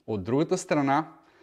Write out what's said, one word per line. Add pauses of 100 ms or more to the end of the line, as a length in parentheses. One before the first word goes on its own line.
От
другата
страна, (340)